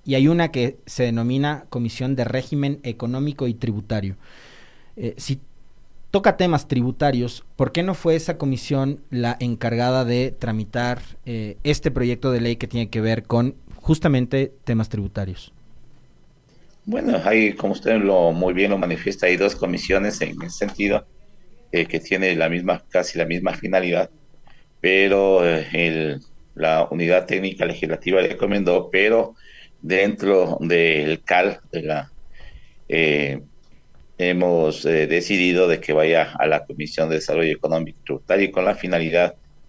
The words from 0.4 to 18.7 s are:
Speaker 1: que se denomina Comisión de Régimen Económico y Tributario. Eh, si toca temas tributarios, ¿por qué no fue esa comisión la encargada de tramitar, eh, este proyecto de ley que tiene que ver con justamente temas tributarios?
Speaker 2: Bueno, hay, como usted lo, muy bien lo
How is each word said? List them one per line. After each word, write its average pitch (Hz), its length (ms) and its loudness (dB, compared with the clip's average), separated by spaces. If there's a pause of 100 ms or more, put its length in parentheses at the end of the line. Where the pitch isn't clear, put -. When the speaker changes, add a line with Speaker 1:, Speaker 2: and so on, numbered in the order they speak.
Speaker 1:
que 127 340 -2
se - 180 -2
denomina 131 680 -2
Comisión 127 480 -4
de 120 80 -2
Régimen 139 580 -4
Económico 127 640 -4
y 117 60 -2
Tributario. 104 640 -4 (800)
Eh, 117 180 -6
si 135 240 -4 (720)
toca 196 260 4
temas 170 300 2
tributarios, 123 760 0 (120)
¿por 147 160 2
qué 170 100 -2
no 185 140 -2
fue 165 200 2
esa 156 220 -4
comisión 135 720 -2
la 120 300 -2
encargada 120 680 0
de 123 240 0
tramitar, 117 720 -4 (240)
eh, 110 380 -8
este 147 260 0
proyecto 123 420 0
de 120 80 2
ley 117 180 0
que 120 100 -6
tiene 117 240 -4
que 110 100 -2
ver 110 220 0
con 120 320 0 (220)
justamente 139 760 2 (100)
temas 113 260 0
tributarios? 98 640 -8 (1300)
Speaker 2:
Bueno, 208 400 0
hay, 107 280 4
como 98 200 -2
usted 110 240 0
lo, 92 340 4
muy 90 220 0
bien 98 160 2
lo 98 80 2